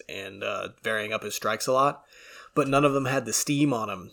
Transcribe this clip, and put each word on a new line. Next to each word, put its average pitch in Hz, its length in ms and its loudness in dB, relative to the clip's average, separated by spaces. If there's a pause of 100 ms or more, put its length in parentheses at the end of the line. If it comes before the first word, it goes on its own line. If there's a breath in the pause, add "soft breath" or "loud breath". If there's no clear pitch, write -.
and, 98 360 -12
uh, 98 260 -4 (140)
varying 110 300 -2
up 107 100 -4
his 104 100 -6
strikes 110 320 -2
a 135 60 2
lot, 139 320 2 (520 loud breath)
but 143 120 2
none 139 160 4
of 143 100 4
them 139 120 0
had 131 200 -2
the 110 80 -4
steam 143 380 2
on 110 180 -2
'em 95 240 -10